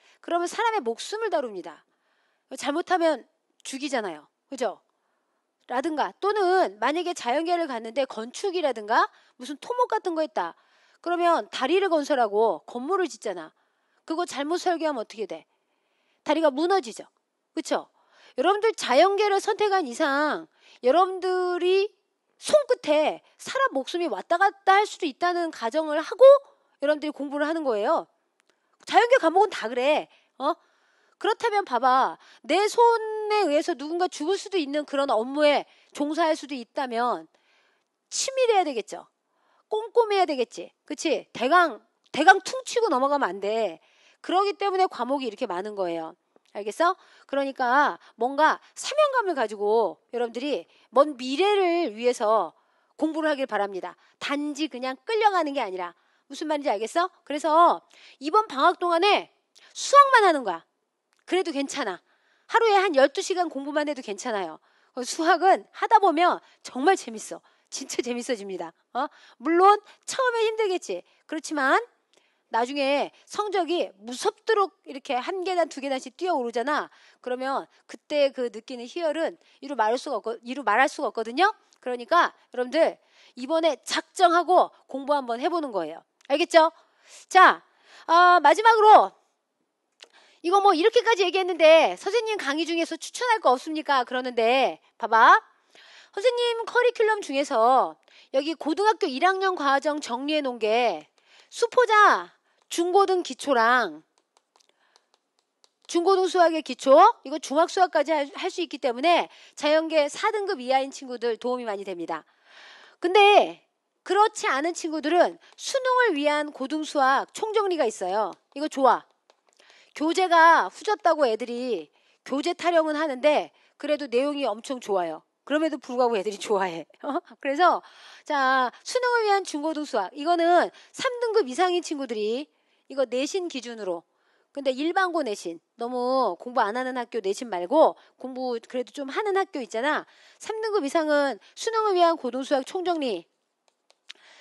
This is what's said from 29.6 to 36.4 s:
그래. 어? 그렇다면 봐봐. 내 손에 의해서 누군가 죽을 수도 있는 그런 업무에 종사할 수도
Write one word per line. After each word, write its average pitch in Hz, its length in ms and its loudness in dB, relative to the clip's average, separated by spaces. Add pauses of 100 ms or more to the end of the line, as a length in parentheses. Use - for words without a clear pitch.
그래. 247 400 0 (300)
어? 285 160 -2 (640)
그렇다면 403 480 -2
봐봐. 254 520 0 (260)
내 349 240 2
손에 427 720 2
의해서 320 320 0
누군가 320 340 -4
죽을 359 300 -4
수도 403 200 -6
있는 285 280 -4
그런 277 240 -4
업무에 262 560 0 (280)
종사할 311 420 -2
수도 294 180 -12